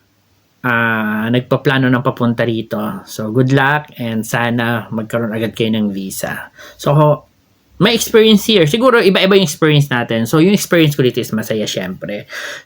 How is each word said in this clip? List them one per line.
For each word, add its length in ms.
ah, 640
nagpaplano 640
ng 120
papunta 400
rito, 600
so, 280
good 200
luck 480
and 240
sana 640
magkaroon 440
agad 240
kayo 200
ng 160
visa. 600
So, 480
may 160
experience 500
here. 220
Siguro, 340
iba-iba 320
yung 140
experience 420
natin. 380
So, 160
yung 100
experience 400
ko 80
dito 220
is 100
masaya, 320
syempre. 640